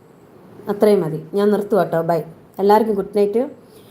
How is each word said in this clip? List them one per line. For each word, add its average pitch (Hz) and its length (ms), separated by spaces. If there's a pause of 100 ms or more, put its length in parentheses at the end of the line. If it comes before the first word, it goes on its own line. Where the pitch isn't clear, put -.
(760)
അത്രയും 208 320
മതി. 156 140 (180)
ഞാൻ 208 160
നിർത്തും 202 260
കേട്ടോ, 165 200 (120)
ബൈ. 165 80 (420)
എല്ലാവർക്കും 214 380
ഗുഡ് 196 200
നൈറ്റ്. 202 220 (480)